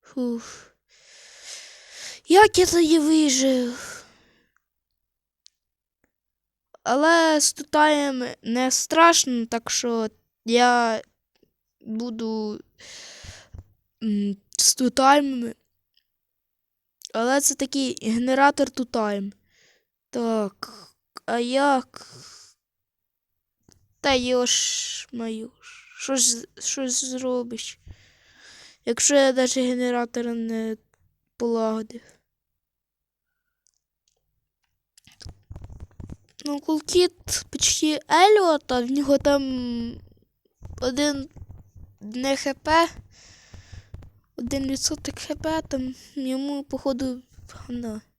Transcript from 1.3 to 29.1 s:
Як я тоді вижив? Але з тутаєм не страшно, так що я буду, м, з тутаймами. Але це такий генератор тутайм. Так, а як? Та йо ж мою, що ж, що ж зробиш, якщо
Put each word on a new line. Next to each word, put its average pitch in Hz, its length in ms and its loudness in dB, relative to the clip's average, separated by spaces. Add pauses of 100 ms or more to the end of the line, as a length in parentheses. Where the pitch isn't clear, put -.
Як 415 300 8
я 370 80 6
тоді 330 320 4
вижив? 262 1040 2 (2750)
Але 311 580 4
з - 120 0
тутаєм 285 720 0 (180)
не 247 280 0
страшно, 320 760 4
так 233 240 -6
що 226 380 -2 (360)
я 240 580 4 (800)
буду, 220 800 -6 (1400)
м, 202 340 -2 (220)
з - 160 4
тутаймами. 262 800 4 (1600)
Але 247 280 0
це 294 140 0
такий 269 480 -4
генератор 262 680 2
тутайм. 208 640 -4 (760)
Так, 226 640 -4 (540)
а 233 120 -2
як? 262 680 0 (1900)
Та 277 140 2
йо 247 320 0
ж - 680 -4
мою, 226 380 -10 (480)
що 269 180 -4
ж, 240 280 0 (140)
що - 280 -6
ж 247 40 -4
зробиш, 247 880 -6 (1080)
якщо 233 300 0